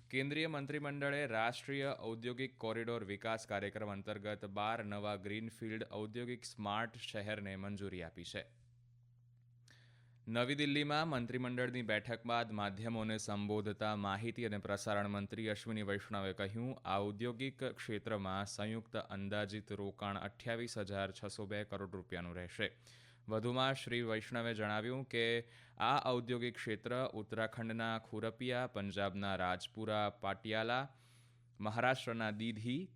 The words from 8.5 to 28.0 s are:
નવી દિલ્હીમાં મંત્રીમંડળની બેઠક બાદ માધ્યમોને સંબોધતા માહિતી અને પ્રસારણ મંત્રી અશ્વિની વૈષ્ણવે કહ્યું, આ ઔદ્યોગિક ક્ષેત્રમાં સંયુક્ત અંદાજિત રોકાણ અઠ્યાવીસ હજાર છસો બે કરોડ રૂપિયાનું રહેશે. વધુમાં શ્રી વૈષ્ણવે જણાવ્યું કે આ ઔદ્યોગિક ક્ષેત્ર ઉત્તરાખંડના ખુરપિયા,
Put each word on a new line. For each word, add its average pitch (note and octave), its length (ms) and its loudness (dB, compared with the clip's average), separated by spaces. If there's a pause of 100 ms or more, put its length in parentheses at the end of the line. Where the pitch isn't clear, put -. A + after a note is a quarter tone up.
નવી B2 260 2
દિલ્હીમાં D3 540 2
મંત્રીમંડળની B2 720 0
બેઠક A2+ 440 0
બાદ A#2 260 2
માધ્યમોને A2 640 0
સંબોધતા G#2+ 800 0
માહિતી G#2 500 0
અને G#2 120 0
પ્રસારણ G2+ 500 2
મંત્રી G2+ 400 -2
અશ્વિની G#2+ 340 -2
વૈષ્ણવે G2 500 0
કહ્યું, A2+ 520 -2
આ F#2+ 160 4
ઔદ્યોગિક A#2 640 -2
ક્ષેત્રમાં G2+ 840 0
સંયુક્ત A2 500 -4
અંદાજિત G#2 760 -2
રોકાણ G2+ 460 -2
અઠ્યાવીસ A#2 600 -2
હજાર G2 320 0
છસો G2+ 360 -6
બે G#2 180 -2
કરોડ G2 300 -4
રૂપિયાનું F2 400 -4
રહેશે. F2+ 420 -2 (520)
વધુમાં B2 460 4
શ્રી A#2+ 280 0
વૈષ્ણવે A#2 520 0
જણાવ્યું G#2+ 500 0
કે A#2 400 4 (340)
આ C3 320 6
ઔદ્યોગિક B2 440 2
ક્ષેત્ર A#2+ 600 0
ઉત્તરાખંડના A2+ 840 0
ખુરપિયા, A2+ 680 0